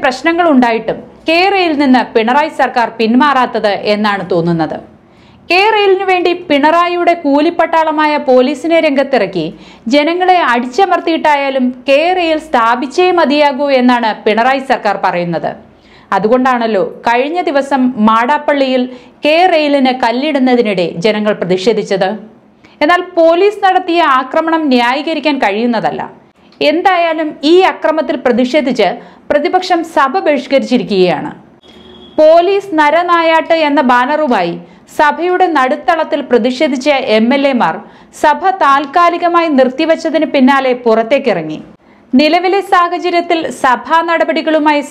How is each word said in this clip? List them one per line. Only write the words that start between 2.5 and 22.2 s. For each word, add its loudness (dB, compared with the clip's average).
സർക്കാർ 0
പിന്മാറാത്തത് 0
എന്നാണ് -2
തോന്നുന്നത്. -2
കെ 4
റെയിലിനു 2
വേണ്ടി 0
പിണറായിയുടെ 2
കൂലിപ്പട്ടാളമായ 0
പോലീസിനെ 2
രംഗത്തിറക്കി -2
ജനങ്ങളെ 2
അടിച്ചമർത്തിയിട്ടായാലും 0
കെ 4
റെയിൽ -2
സ്ഥാപിച്ചേ 0
മതിയാകൂ 2
എന്നാണ് 2
പിണറായി 0
സർക്കാർ -2
പറയുന്നത്. -4
അതുകൊണ്ടാണല്ലോ 2
കഴിഞ്ഞ 0
ദിവസം -2
മാടാപ്പള്ളിയിൽ 0
കെ 2
റെയിലിന് 2
കല്ലിടുന്നതിനിടെ 0
ജനങ്ങൾ 0
പ്രതിഷേധിച്ചത്. -2